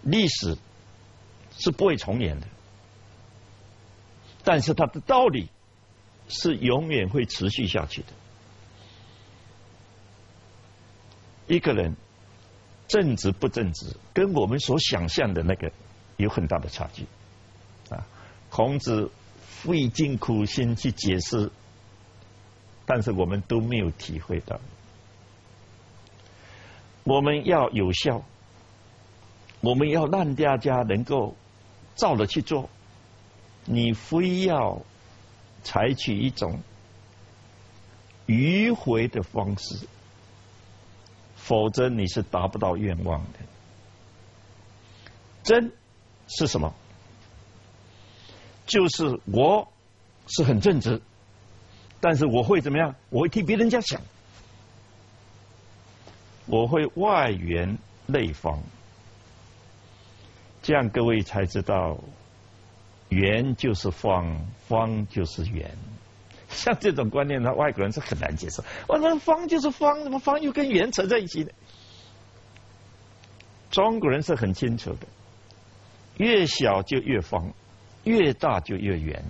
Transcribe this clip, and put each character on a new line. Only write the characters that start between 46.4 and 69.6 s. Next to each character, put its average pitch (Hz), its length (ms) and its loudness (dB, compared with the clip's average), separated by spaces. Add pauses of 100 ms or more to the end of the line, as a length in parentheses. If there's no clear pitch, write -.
什 - 120 0
么？ 78 140 -2 (1900)
就 190 240 4
是 143 360 -2
我 143 460 2 (560)
是 - 160 -2
很 120 160 4
正 165 200 4
直， 113 220 -2 (1000)
但 170 160 4
是 139 100 2
我 123 180 2
会 170 180 4
怎 113 100 -4
么 143 60 0
样？ 151 180 0 (140)
我 123 120 0
会 170 80 2
替 220 140 -2
别 185 140 0
人 233 120 4
家 240 120 2
想， - 200 -6 (2500)
我 117 200 2
会 156 180 2 (100)
外 175 340 2
圆 90 480 -2 (280)
内 117 280 0
方。 73 280 -6 (2000)
这 - 120 2
样 131 160 2
各 120 140 0
位 113 180 2
才 98 240 -2
知 95 160 -4
道， 87 360 -2 (1120)
圆 107 460 2
就 120 200 0
是 92 160 -2
方， 85 560 -2 (200)
方 110 400 0
就 95 180 -4
是 - 200 -6
圆。 85 320 -8 (720)
像 - 300 0
这 208 120 2
种 135 180 0
观 139 180 0
念， 139 140 -2
那 120 120 0
外 147 180 2
国 101 120 -2
人 101 80 0
是 151 80 -6
很 - 200 -4
难 78 160 -4
接 82 140 -8
受。 - 140 -10 (240)
“我 294 100 4
说 320 220 2
方 330 280 0
就 330 120 2
是 285 100 0